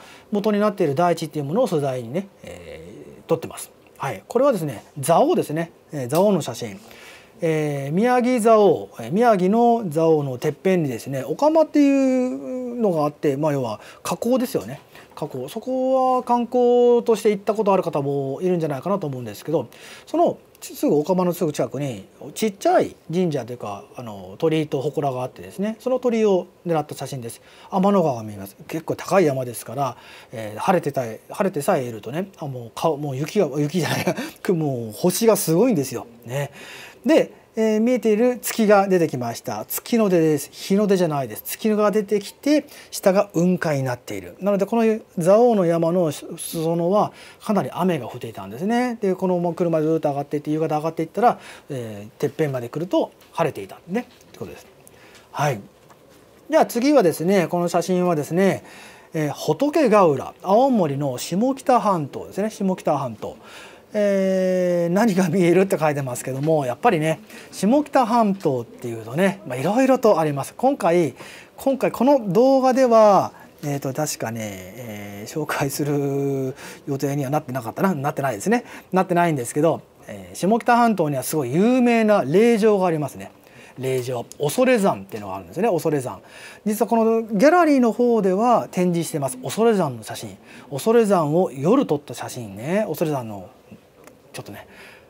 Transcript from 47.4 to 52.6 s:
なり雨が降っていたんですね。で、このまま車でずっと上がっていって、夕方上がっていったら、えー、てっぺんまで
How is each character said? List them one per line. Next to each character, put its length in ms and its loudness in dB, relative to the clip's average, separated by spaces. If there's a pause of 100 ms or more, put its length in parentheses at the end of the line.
な 100 2
り 80 -8
雨 280 0
が 80 -10
降 100 -12
っ 20 -14
て 80 -10
い 60 -12
た 120 -12
ん 40 -12
で 100 -12
す 60 -6
ね。 340 -2
で、 160 -2
こ 120 -4
の 100 0
ま 140 -2
ま 40 -6
車 240 0
で 60 0
ず 100 2
っ 60 0
と 80 0
上 60 -4
が 80 -4
っ 20 -20
て 100 -8
い 60 -2
っ 20 -14
て、 80 -4
夕 80 -2
方 160 -2
上 80 -4
が 60 -2
っ 40 -8
て 100 -4
い 20 -10
っ 40 -10
た 120 -6
ら、 180 4 (300)
え 400 -10
ー、 100 -20
て 80 0
っ 40 0
ぺ 160 -2
ん 40 -4
ま 80 -4
で 80 -8